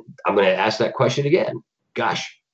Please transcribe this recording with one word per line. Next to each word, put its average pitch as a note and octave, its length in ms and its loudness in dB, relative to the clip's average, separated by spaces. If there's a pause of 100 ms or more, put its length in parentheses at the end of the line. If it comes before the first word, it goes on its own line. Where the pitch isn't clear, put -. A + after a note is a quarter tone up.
(260)
I'm G2+ 100 0
gonna G2 140 4
ask F#2+ 300 0
that A2 140 -2
question C3 320 0
again. - 380 0 (300)
"Gosh, - 440 -4 (160)